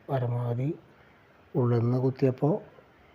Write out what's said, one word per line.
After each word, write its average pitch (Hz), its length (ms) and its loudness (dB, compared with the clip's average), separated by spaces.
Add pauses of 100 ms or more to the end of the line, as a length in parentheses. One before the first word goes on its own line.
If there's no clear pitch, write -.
(100)
പരമാവധി 120 560 -2 (920)
ഉള്ളിൽ 120 240 4
നിന്ന് 123 220 2
കുത്തിയപ്പോൾ 135 480 2 (640)